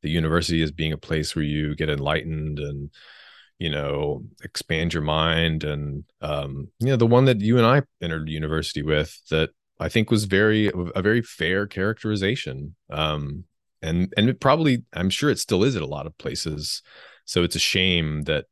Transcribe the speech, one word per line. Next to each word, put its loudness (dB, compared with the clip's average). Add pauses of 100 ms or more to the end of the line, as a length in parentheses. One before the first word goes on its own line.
the -4
university 2
as 0
being -4
a -4
place -4
where -2
you -2
get -4
enlightened -2
and, -8 (640)
you -4
know, -4 (200)
expand -2
your -2
mind. 2
And, -6 (180)
um, -6 (120)
you 0
know, 4
the 6
one 8
that 4
you 4
and 6
I 6 (180)
entered -4
university -2
with 0 (140)
that 2 (280)
I -4
think 2
was 2
very, 4 (240)
a -2
very 2
fair -2
characterization. -4 (140)
Um, -4 (360)
and, -2
and 2
it -4
probably, 2 (100)
I'm 0
sure 0
it 0
still 2
is 2
at -2
a -4
lot -6
of -14
places. -6 (440)
So 2
it's 0
a -2
shame 2
that -2